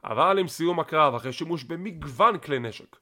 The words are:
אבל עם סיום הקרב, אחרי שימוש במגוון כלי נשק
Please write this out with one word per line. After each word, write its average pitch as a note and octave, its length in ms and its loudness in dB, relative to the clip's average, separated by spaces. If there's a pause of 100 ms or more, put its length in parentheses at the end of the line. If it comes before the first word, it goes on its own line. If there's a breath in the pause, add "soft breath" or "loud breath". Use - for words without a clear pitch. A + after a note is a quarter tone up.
אבל E3 360 2
עם F#3 80 0
סיום E3+ 320 -2
הקרב, D3+ 360 4
אחרי B2 180 -6
שימוש E3+ 300 -6
במגוון E3+ 760 -2
כלי C#3+ 220 -4
נשק - 420 -10